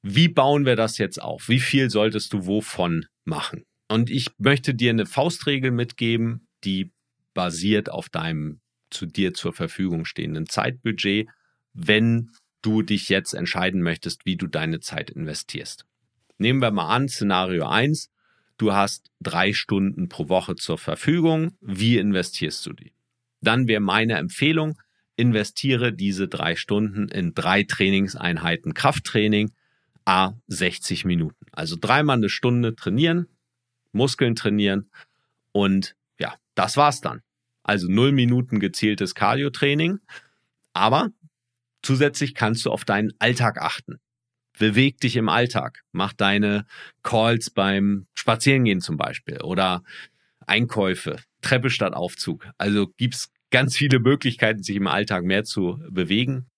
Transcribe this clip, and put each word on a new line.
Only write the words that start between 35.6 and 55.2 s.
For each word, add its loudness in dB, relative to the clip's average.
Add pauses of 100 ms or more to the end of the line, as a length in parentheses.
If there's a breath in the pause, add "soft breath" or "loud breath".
ja, -6 (220)
das 0
war's 4
dann. -6 (420)
Also 0
null 4
Minuten 2
gezieltes 0
Cardio-Training, 0 (720 loud breath)
aber 2 (720)
zusätzlich 2
kannst -2
du 0
auf -4
deinen 0
Alltag 2
achten. -8 (580)
Beweg 4
dich 0
im 2
Alltag, -2
mach -2
deine 2 (380 loud breath)
Calls 2
beim 0
Spazierengehen 2
zum -6
Beispiel -8
oder 0 (640 loud breath)
Einkäufe, 0 (220)
Treppe 2
statt -2
Aufzug. -6 (100)
Also 0
gibt's -4 (200)
ganz 2
viele 4
Möglichkeiten, 2
sich -6
im 0
Alltag 0